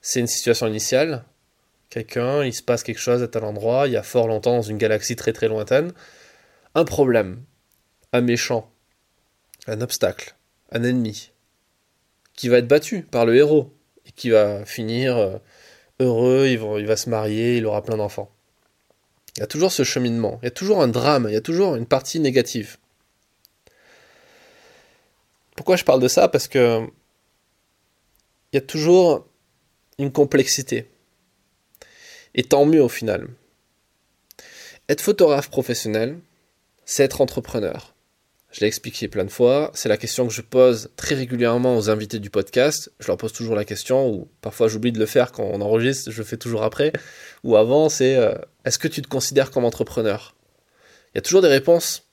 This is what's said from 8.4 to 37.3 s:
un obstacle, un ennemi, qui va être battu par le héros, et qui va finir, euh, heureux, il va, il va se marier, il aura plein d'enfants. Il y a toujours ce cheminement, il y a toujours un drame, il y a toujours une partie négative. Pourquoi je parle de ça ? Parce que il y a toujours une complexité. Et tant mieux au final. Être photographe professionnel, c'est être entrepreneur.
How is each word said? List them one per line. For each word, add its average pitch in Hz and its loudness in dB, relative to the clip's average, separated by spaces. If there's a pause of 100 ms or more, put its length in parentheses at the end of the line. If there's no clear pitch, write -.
un 110 -8
obstacle, - -4 (340)
un 117 -4
ennemi, 120 -4 (1040)
qui - -6
va 123 6
être 120 0
battu 151 2
par 120 -2
le 117 4
héros, 147 4 (320)
et - -20
qui - -6
va 104 4
finir, 120 -4
euh, 101 0 (600)
heureux, 127 2
il 123 0
va, 107 -4
il 104 -6
va 107 2
se - -6
marier, 110 0
il 113 -2
aura 107 -2
plein 110 -6
d'enfants. 104 -8 (1040)
Il - -8
y - -4
a 110 -6
toujours 175 0
ce 151 0
cheminement, 117 -2
il 123 -8
y - -2
a - -4
toujours 190 0
un 135 4
drame, 123 2
il 107 -4
y - 2
a 110 0
toujours 170 0
une 117 -6
partie - -2
négative. 131 0 (2750)
Pourquoi - 0
je 175 -4
parle 135 4
de 127 2
ça ? - 4
Parce - -2
que 117 2 (1700)
il 139 0
y - 4
a 131 -2
toujours 160 2 (720)
une 139 -2
complexité. 135 0 (1500)
Et 127 0
tant 143 6
mieux 156 6
au 123 4
final. 104 -6 (1600)
Être - -2
photographe 156 2
professionnel, 120 -4 (680)
c'est - 0
être 131 -4
entrepreneur. - -4 (580)